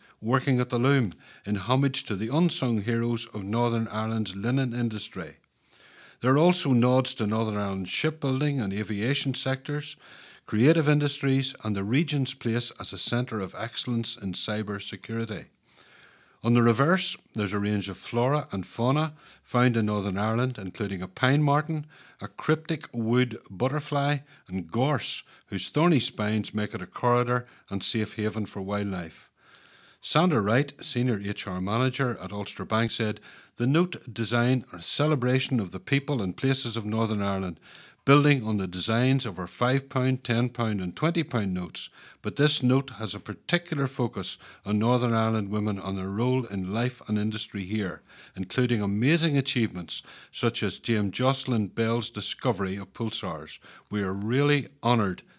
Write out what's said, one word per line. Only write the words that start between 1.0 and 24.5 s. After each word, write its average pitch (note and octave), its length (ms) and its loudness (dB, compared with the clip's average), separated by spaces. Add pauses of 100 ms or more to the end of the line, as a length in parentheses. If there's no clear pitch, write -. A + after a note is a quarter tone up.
in G#2 100 0
homage C3 500 0
to G#2 120 -2
the G#2+ 100 -2
unsung C3 540 2
heroes A#2 460 -2
of G2+ 180 -8
Northern A#2 420 2
Ireland's A2 480 -2
linen B2 380 0
industry. G#2+ 640 -6 (840)
There C3 120 4
are C#3+ 40 6
also E3+ 360 4
nods B2+ 400 4
to A2 140 -2
Northern A2 280 0
Ireland's G2 340 -4
shipbuilding C#3+ 680 -2
and G2 140 -2
aviation A2 600 -2
sectors, C#3 600 -4 (500)
creative C#3+ 440 4
industries C#3 720 2
and G#2+ 100 -2
the G2 120 -2
region's C#3 480 0
place A#2 480 -2
as G2+ 100 -10
a G2 60 -10
centre A#2+ 420 -2
of F#2 180 -6
excellence A#2 600 -4
in F#2+ 160 -6
cyber G#2 480 -4
security. A2 640 -8 (960)
On A#2+ 120 4
the A#2 100 8
reverse, C#3 540 4 (180)
there's G#2 180 0
a G#2 60 0
range G2+ 300 0
of F2+ 80 -8
flora C3 540 0
and F#2+ 140 -4
fauna D3+ 480 0 (300)
found B2 320 4
in G#2+ 120 2
Northern G2+ 300 0
Ireland, A#2 400 0
including F#2+ 440 -6
a F#2 60 -6
pine C3+ 340 2
marten, D3+ 440 0 (360)
a - 80 -8
cryptic - 640 -2
wood A#2 440 0 (120)
butterfly, C#3 720 -2 (280)
and F2+ 240 -6